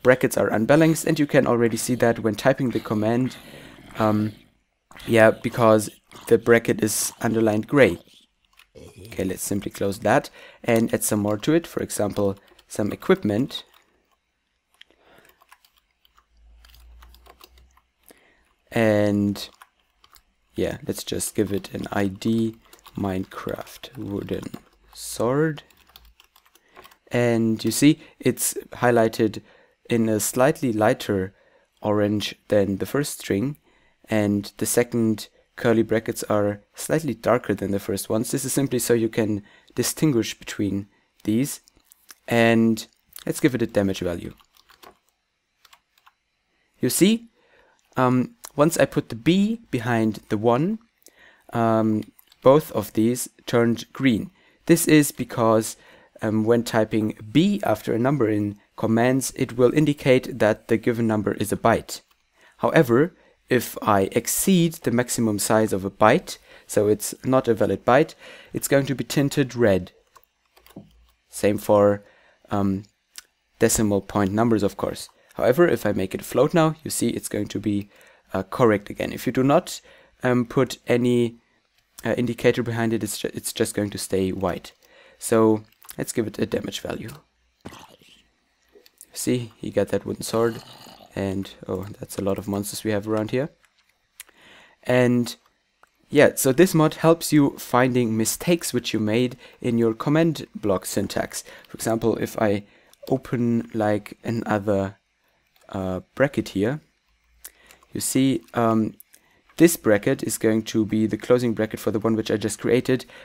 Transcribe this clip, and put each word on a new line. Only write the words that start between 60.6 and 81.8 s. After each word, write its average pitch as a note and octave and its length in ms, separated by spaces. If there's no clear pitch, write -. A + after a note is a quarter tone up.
the A#2 80
given A#2 280
number G#2+ 300
is - 160
a - 60
byte. - 440
However, C3+ 540
if - 340
I G2+ 200
exceed E3+ 640
the - 180
maximum A#2 480
size A2 320
of F#2+ 120
a G2 60
byte, - 480
so G#2 200
it's G#2 260
not B2+ 240
a A#2 60
valid G2 300
byte, C#3+ 300
it's - 160
going C#3 180
to C3+ 80
be B2 80
tinted C#3 540
red. G2 340
Same G#2 300
for, G2+ 460
um, G2 340
decimal G#2+ 420
point G2 320
numbers, A2 300
of G2 140
course. - 320
However, C#3 320
if - 180
I G#2 80
make F#2+ 220
it G2+ 60
a - 40
float C3 300
now, D#3+ 300
you - 60
see - 180
it's - 200
going G#2 200
to - 100
be, G2+ 300
uh, F#2+ 120
correct G#2+ 460
again. - 220
If - 140
you B2+ 60
do B2+ 100
not, C#3+ 380
um, B2 240
put B2 400
any, A#2+ 500